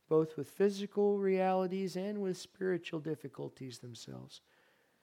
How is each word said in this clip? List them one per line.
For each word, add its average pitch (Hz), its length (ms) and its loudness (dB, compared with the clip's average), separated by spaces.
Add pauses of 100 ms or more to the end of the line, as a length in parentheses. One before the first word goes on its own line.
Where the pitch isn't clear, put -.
both 156 280 4
with 143 140 -8
physical 202 680 2
realities 190 760 2
and 202 240 -4
with 185 160 -2
spiritual 175 640 -4
difficulties 139 800 -8
themselves. 113 640 -14 (600)